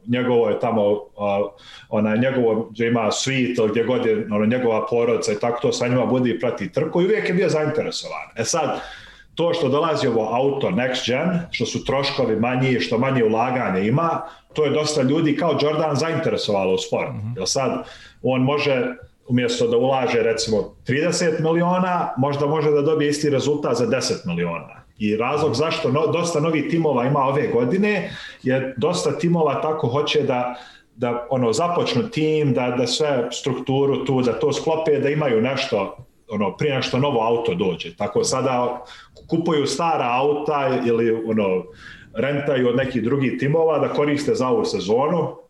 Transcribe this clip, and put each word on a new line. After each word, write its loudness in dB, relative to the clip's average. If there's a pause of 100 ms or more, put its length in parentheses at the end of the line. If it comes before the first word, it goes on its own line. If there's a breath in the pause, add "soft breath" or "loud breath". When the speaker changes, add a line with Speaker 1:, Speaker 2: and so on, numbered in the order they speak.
Speaker 1:
njegovo 2
je 0
tamo, 0 (360)
a, 0 (400 loud breath)
ona, 2
njegovo, 2
gdje -2
ima 2
suite, 0
ili 2
gdje 2
god 0
je, 0
ono, 0
njegova 2
porodica 0
i -2
tako -2
to 0
sa -2
njima 2
bude 2
i -2
prati -4
trku -2
i 4
uvijek 2
je 0
bio 2
zainteresovan. -4
E -2
sad, -2 (540 loud breath)
to 0
što 0
dolazi 0
ovo 0
auto 0
next -2
gen, 0 (120)
što -4
su -6
troškovi 0
manji, 0
što -2
manje 2
ulaganja 0
ima, 0 (320 loud breath)
to 0
je 2
dosta 0
ljudi 2
kao 0
Jordan 0
zainteresovalo 0
u 2
sport. -4
Speaker 2:
Mhm. -8
Speaker 1:
Jer -6
sad, -2 (380 loud breath)
on 0
može, 2 (460)
umjesto 2
da 2
ulaže, 2
recimo, 0 (280)
trideset 0
miliona, 0 (100)
možda 0
može 0
da 4
dobije 2
isti 0
rezultat 0
za 0
deset -2
miliona. -4 (300)
I 0
razlog 0
zašto 0
no-, 2
dosta 0
novih 0
timova 0
ima 2
ove 0
godine 0 (320 loud breath)
je -2
dosta 0
timova 0
tako -2
hoće 0
da, 0 (420 loud breath)
da, -4
ono, 2
započnu 0
tim, 0
da, 0
da 0
sve 0
strukturu 0
tu, 0
da 2
to 0
sklope, 0
da 0
imaju 2
nešto, -2 (320)
ono, -2
prije 0
nego 0
što -2
novo 2
auto 2
dođe. -2
Tako 0
sada -2 (440 loud breath)
kupuju 0
stara 0
auta 0
ili, 4 (120)
ono, 0 (500 loud breath)
rentaju 0
od 2
nekih 0
drugih 0
timova 2
da 0
koriste 0
za 0
ovu 2
sezonu, 0 (320)